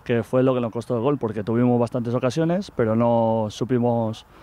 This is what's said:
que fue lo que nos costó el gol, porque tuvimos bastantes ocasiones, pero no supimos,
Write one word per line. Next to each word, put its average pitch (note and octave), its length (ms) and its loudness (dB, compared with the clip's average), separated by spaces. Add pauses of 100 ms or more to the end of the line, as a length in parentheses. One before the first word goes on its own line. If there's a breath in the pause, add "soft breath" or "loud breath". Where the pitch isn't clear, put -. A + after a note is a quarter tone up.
que A#2 220 0
fue B2+ 180 0
lo C3 120 4
que B2 60 0
nos A2+ 120 -4
costó A#2+ 240 -4
el A2 60 -2
gol, C#3 160 0
porque G#2+ 260 -4
tuvimos A#2+ 340 2
bastantes A#2+ 360 -2
ocasiones, D#3+ 580 -2
pero A2 240 0
no A2+ 540 2
supimos, A#2 760 -2 (160 loud breath)